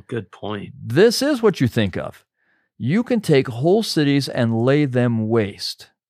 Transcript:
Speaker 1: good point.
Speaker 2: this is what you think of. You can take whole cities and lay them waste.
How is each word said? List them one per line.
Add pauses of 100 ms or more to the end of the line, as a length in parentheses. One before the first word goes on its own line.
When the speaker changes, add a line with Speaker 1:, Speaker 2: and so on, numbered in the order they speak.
Speaker 1:
good
point.
Speaker 2:
this
is
what
you
think
of. (520)
You
can
take
whole
cities
and
lay
them
waste. (180)